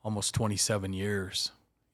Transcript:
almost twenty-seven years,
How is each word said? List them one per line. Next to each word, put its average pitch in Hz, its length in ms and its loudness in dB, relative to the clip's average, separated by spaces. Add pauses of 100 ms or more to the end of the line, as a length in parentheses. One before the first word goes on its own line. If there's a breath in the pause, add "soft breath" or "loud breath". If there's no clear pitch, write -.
almost 104 300 -2
twenty-seven 101 600 2
years, 95 580 -2 (420)